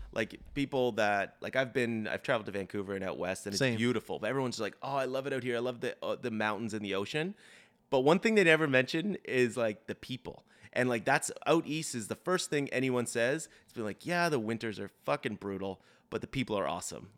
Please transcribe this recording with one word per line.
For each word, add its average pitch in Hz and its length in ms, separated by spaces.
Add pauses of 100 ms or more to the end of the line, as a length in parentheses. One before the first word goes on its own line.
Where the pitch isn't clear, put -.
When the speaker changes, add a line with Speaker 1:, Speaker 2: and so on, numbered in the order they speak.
(120)
Speaker 1:
like, - 260 (160)
people 131 380
that, 101 480
like, 107 160
I've 127 160
been, 117 340
I've - 160
traveled 117 240
to 107 60
Vancouver 98 420
and 95 100
out 80 140
west, 90 280
and 101 80
it's 98 40
Speaker 2:
Same. 123 180
Speaker 1:
beautiful. 110 420
But 104 120
everyone's 127 260
just 113 60
like, 101 200
"Oh, 139 140
I 135 100
love 131 200
it 139 60
out 131 100
here. 120 140
I 117 40
love 123 200
the, 127 220
uh, 98 140
the 120 140
mountains 107 440
and 104 100
the 95 100
ocean." 151 400 (560)
But 135 100
one 151 180
thing 220 180
they 196 80
never 160 240
mention 156 560
is, 123 320
like, 110 300
the 107 80
people. - 500 (280)
And, 127 160
like, 117 160
that's, 139 260 (160)
out 160 200
east 151 280
is 113 140
the - 80
first 180 340
thing 143 200
anyone 123 360
says. 131 420 (160)
It's - 100
been 117 100
like, 101 220
"Yeah, 175 220
the 143 120
winters 110 400
are 101 80 (160)
fucking 135 320
brutal, 98 440 (300)
but 113 100
the - 60
people 120 320
are 87 80
awesome. 87 520